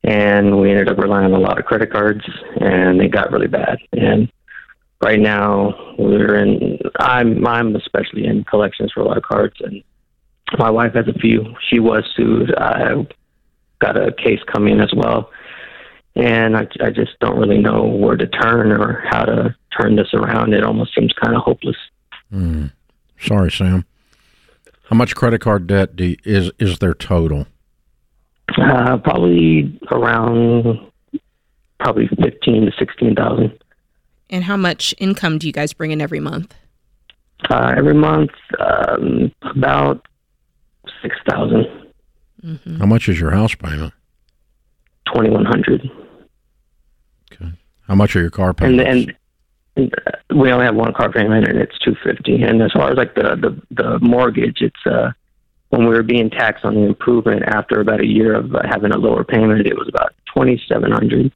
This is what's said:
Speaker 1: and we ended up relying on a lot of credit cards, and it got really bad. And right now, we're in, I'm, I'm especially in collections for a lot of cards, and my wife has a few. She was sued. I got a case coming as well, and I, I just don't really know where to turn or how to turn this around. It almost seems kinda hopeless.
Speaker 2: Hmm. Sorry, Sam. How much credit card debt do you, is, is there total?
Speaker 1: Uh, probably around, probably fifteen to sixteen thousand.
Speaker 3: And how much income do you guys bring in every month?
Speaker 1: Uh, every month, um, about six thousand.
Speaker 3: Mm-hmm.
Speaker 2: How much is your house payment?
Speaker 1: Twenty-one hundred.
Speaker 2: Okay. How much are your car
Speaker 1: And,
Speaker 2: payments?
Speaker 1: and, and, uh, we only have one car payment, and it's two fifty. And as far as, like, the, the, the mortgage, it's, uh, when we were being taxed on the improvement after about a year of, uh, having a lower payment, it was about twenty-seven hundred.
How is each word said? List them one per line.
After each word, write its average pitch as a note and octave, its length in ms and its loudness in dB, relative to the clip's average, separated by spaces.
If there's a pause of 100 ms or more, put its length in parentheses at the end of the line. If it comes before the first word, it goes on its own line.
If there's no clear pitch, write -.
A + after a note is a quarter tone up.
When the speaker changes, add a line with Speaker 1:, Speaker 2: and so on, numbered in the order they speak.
Speaker 1:
and G2+ 560 2
we G2 120 4
ended G2 180 2
up G2 80 0
relying G2 300 0
on F#2+ 120 2
a F#2 60 2
lot F#2+ 140 0
of - 80 -6
credit A2 260 -2
cards, G#2 300 -2 (360)
and F#2 440 2
it F#2+ 80 2
got - 200 -2
really - 180 0
bad. - 280 -2 (160)
And G#2+ 400 0 (680)
right G#2+ 180 2
now, G#2 760 0
we're G#2 380 2
in, G#2 420 0 (200)
I'm, A#2+ 480 0
I'm A#2 300 0
especially - 480 -6
in G#2+ 200 -2
collections G#2 500 -2
for G#2+ 60 -6
a G#2 40 0
lot G#2+ 140 0
of - 60 -6
cards, G#2+ 360 -2
and G2+ 240 -12 (760)
my A2+ 120 2
wife A2+ 240 0
has A2+ 120 0
a A#2+ 60 -2
few. A2+ 420 0 (140)
She A#2 120 2
was A2 220 2 (140)
sued. A2+ 400 0
I A#2 500 -2 (760)
got G#2+ 220 0
a G2 100 0
case - 280 -2 (100)
coming G#2+ 300 2
as G#2 160 0
well, A2+ 320 -2 (880)
and A2+ 420 2
I, G#2+ 100 -2 (160)
I A2 100 0
just A2 180 -2 (100)
don't A#2 180 0
really G#2+ 200 2
know A2 260 2
where A2 320 2
to - 100 -2
turn A2+ 460 2
or G#2+ 340 -2
how A2+ 200 0
to A#2 280 0 (240)
turn A2 180 2
this - 180 0
around. A2+ 400 0
It G#2 100 2
almost A2+ 300 -2
seems A2+ 180 0 (100)
kinda A#2 180 0
hopeless. - 360 -4 (540)
Speaker 2:
Hmm. E2 380 -4 (520)
Sorry, G2+ 300 0
Sam. F#2 340 0 (1040)
How A2+ 60 0
much A#2 220 2
credit A#2 240 0
card G2+ 260 0
debt F#2+ 300 0
do F#2 80 -2
you, F2+ 180 0
is, F#2+ 380 0
is F#2+ 180 0
there F#2 160 0
total? D#2 540 -2 (1080)
Speaker 1:
Uh, B2 420 2
probably D#3+ 800 2 (140)
around, A#2 880 2 (1000)
probably A2+ 260 0 (160)
fifteen A2 440 2
to F#2 120 0
sixteen A#2 380 0
thousand. A2+ 420 -2 (720)
Speaker 3:
And F3+ 140 -2
how G3+ 120 -2
much F3+ 420 -2
income F#3 400 -2
do D#3 100 -6
you C#3 40 -6
guys D3+ 200 -4
bring D#3 180 -8
in D3+ 100 -4
every D3+ 200 -6
month? D#3 340 -8 (960)
Speaker 1:
Uh, B2 260 2
every D3 180 2
month, D#3 360 2 (300)
um, - 720 -2 (100)
about C#3 640 -2 (960)
six - 140 -8 (120)
thousand. - 360 0 (800)
Speaker 3:
Mm-hmm. D3 320 -12
Speaker 2:
How G2 100 0
much A2+ 220 2
is E2+ 100 0
your D#2 140 0
house G#2+ 240 0
payment? D2+ 360 -8 (1200)
Speaker 1:
Twenty-one A2 340 2
hundred. - 440 0 (1400)
Speaker 2:
Okay. E2+ 180 -14 (380)
How G2 80 2
much G2+ 180 4
are F#2 60 2
your E2+ 100 0
car F#2 200 0
Speaker 1:
And, F2 80 -4
Speaker 2:
payments? B2+ 300 4
Speaker 1:
and, B2+ 280 0 (580)
and, - 200 0 (120)
uh, - 40 -2 (240)
we C3 160 4
only B2 160 2
have A2 80 0
one A2+ 180 0
car A#2 180 0
payment, A2 380 2
and A2+ 100 0
it's - 200 -4
two - 160 0 (100)
fifty. - 380 0
And A2+ 200 2
as A2 100 0
far C3+ 180 2
as, C3 60 2
like, B2 180 -2
the, G#2 220 0 (340)
the, A#2+ 120 -4
the A2+ 180 -2
mortgage, A#2+ 600 2
it's, - 260 -4
uh, A#2+ 260 0 (560)
when A#2+ 200 2
we A2+ 60 4
were A2+ 80 2
being A#2 260 0
taxed A2 360 -4
on G#2+ 100 -2
the G#2 80 2
improvement A2 640 0
after G#2+ 340 0
about G#2+ 200 0
a A2 60 2
year A2 280 2
of, B2 200 -4
uh, A#2+ 100 0
having G#2 280 0
a G#2+ 60 0
lower A2+ 260 0
payment, G#2+ 420 2
it - 100 0
was - 120 -8
about - 260 -2 (180)
twenty-seven A#2+ 600 0
hundred. A#2 420 2